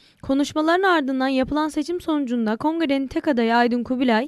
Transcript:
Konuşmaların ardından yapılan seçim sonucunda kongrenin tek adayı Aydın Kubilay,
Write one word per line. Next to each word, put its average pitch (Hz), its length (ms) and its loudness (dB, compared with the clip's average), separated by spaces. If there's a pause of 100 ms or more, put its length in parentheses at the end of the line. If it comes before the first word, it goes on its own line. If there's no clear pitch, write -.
(220)
Konuşmaların 311 640 0
ardından 269 440 2
yapılan 277 400 0
seçim 311 340 -4
sonucunda 240 540 -2
kongrenin 285 520 0
tek 330 200 -6
adayı 233 280 2
Aydın 240 280 2
Kubilay, 247 440 0